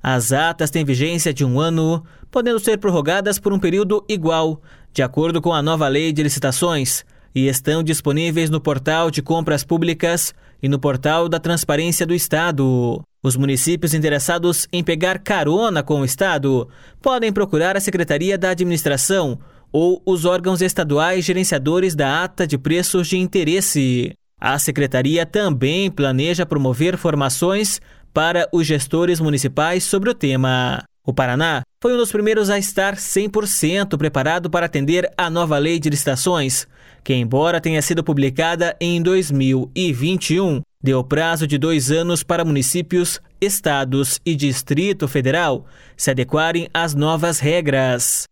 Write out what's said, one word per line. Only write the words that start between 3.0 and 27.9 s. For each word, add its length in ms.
por 140
um 60
período 500
igual, 520
de 80
acordo 400
com 120
a 80
nova 260
lei 240
de 120
licitações, 840
e 140
estão 340
disponíveis 680
no 100
Portal 500
de 120
Compras 420
Públicas 720
e 60
no 100
Portal 520
da 100
Transparência 640
do 80
Estado. 880
Os 120
municípios 580
interessados 760
em 120
pegar 360
carona 640
com 180
o 40
Estado 640
podem 320
procurar 420
a 40
Secretaria 580
da 140
Administração 880
ou 340
os 180
órgãos 380
estaduais 640
gerenciadores 680
da 280
ata 240
de 100
preços 500
de 100
interesse. 960
A 200
Secretaria 680
também 680
planeja 540
promover 500
formações 840